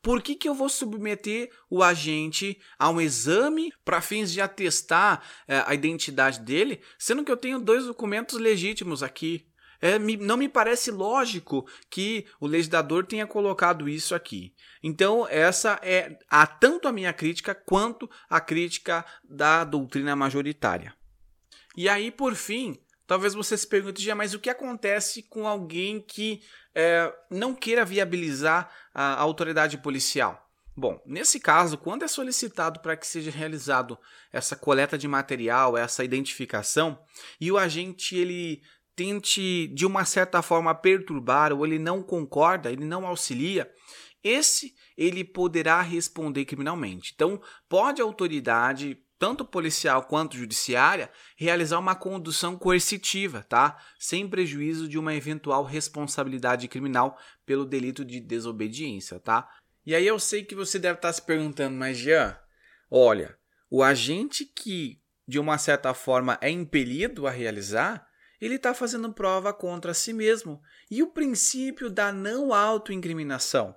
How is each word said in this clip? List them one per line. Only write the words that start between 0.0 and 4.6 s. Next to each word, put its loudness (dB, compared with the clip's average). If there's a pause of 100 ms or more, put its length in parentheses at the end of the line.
por 0
que -6
que -4
eu 0
vou 0
submeter -6 (180)
o 4
agente 0 (200)
a 4
um 2
exame 2 (140)
pra 2
fins -4
de -2
atestar, 2 (240)